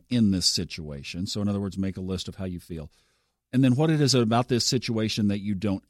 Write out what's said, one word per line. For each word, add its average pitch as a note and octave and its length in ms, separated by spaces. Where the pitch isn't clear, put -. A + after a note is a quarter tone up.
in A#2 220
this F2+ 160
situation? D#2 760
So G#2+ 160
in G2+ 60
other G2+ 120
words, F#2+ 180
make G2 200
a F#2+ 40
list F#2 260
of - 80
how G2 100
you F2+ 140
feel. D#2+ 320
And B2+ 120
then B2+ 120
what D#3 160
it D3+ 100
is C3+ 140
about A#2+ 320
this A#2 180
situation A2 640
that G2+ 140
you G#2 120
don't F#2+ 360